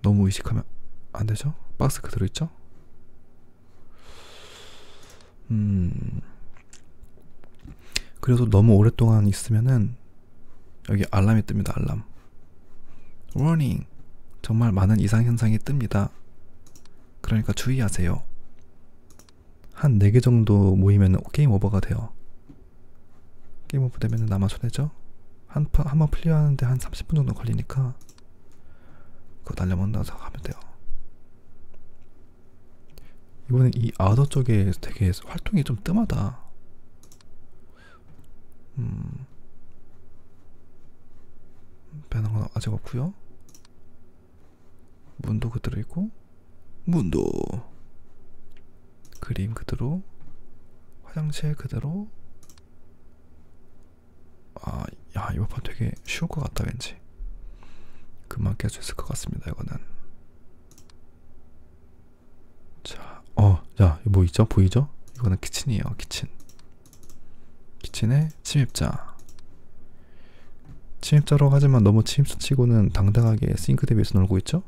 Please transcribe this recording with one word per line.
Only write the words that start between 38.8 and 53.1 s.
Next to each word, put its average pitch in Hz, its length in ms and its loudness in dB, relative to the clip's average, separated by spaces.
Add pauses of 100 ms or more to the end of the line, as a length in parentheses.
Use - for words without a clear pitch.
빼는 107 240 0
건 110 220 -2
아직 110 180 -4
없고요. 139 400 -4 (2000)
문도 110 340 -4
그대로 - 300 -6
있고, 190 300 -4 (720)
문도. 95 400 2 (2000)
그림 107 320 -4
그대로, 135 500 -2 (1000)
화장실 151 520 -2
그대로. 143 540 -6 (2500)